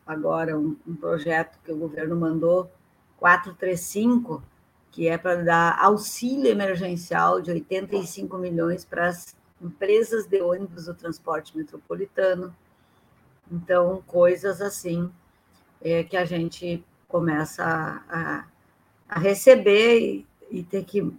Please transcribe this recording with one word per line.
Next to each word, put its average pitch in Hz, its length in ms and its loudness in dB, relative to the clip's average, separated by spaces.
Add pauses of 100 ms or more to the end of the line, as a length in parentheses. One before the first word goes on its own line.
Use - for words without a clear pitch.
agora 160 520 -2
um, 151 180 -2 (120)
um 170 80 -8
projeto 165 680 -2
que 165 80 -8
o 156 60 -6
governo 156 380 -6
mandou, 170 560 2 (460)
quatro 175 360 2
três 180 280 -4
cinco, 220 640 0 (480)
que 165 160 -2
é 165 100 0
pra 180 180 -2
dar 170 440 2
auxílio 240 680 0
emergencial 180 920 0
de 165 100 -6
oitenta 190 440 -4
e 190 100 -4
cinco 190 320 -10
milhões 175 460 -4
pras 175 520 -4 (260)
empresas 208 640 0
de 190 160 0
ônibus 175 440 -4
do 170 80 -10
transporte 165 640 -8
metropolitano. 180 1000 -4 (960)
Então, 180 540 0
coisas 180 560 2
assim, 180 500 -4 (680)
é, 165 220 0
que 185 140 -6
a 180 80 2
gente 170 580 -6 (240)
começa 160 560 -2
a, 165 460 -4
a, 160 360 -6 (640)
a - 120 -6
receber 208 800 6
e, 202 280 -4 (240)
e 180 120 -8
ter 190 200 -6
que 190 360 -4